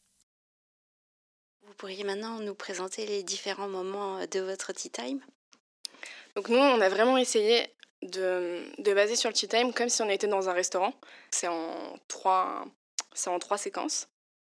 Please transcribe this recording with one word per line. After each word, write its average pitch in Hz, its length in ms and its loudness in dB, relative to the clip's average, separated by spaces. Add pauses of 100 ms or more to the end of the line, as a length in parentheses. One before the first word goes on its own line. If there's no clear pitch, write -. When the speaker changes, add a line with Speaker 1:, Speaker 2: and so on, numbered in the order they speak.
(1600)
Speaker 1:
Vous 202 100 -20
pourriez 196 300 -10
maintenant 214 360 -6
nous 208 160 -8
présenter 190 500 -8
les 202 180 -4
différents 196 440 -6
moments 190 580 -6
de 190 140 -4
votre 190 340 -6
Tea - 160 -10
Time ? 262 360 -8 (1080)
Speaker 2:
Donc 202 140 -4
nous, 233 80 6
on 262 240 8
a 190 80 6
vraiment 226 280 4
essayé 233 500 4 (340)
de, 180 640 -2 (140)
de 202 160 2
baser 208 220 4
sur 226 140 2
le 214 40 -2
Tea 214 140 0
Time 233 260 2
comme 240 160 0
si 240 120 0
on 214 80 2
était 196 180 2
dans 196 220 2
un 180 40 2
restaurant. 185 400 0 (380)
C'est - 160 -2
en 170 500 -6 (100)
trois, - 580 0 (480)
c'est - 160 -4
en 180 100 0
trois 202 180 0
séquences. - 500 -6 (440)